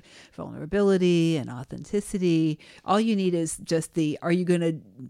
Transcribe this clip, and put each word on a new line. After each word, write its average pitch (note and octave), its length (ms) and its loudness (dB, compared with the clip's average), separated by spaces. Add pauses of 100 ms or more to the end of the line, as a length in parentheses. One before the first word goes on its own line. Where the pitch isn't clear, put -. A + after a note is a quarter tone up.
(320)
vulnerability F3 1040 2
and A#2+ 140 -4
authenticity. D#3+ 1080 -2 (280)
All G3+ 160 2
you A3+ 160 0
need F#3 160 2
is E3 240 -2
just - 380 -4
the, D3+ 260 0
"Are F3 100 -2
you F3+ 140 2
gonna E3+ 300 2 (340)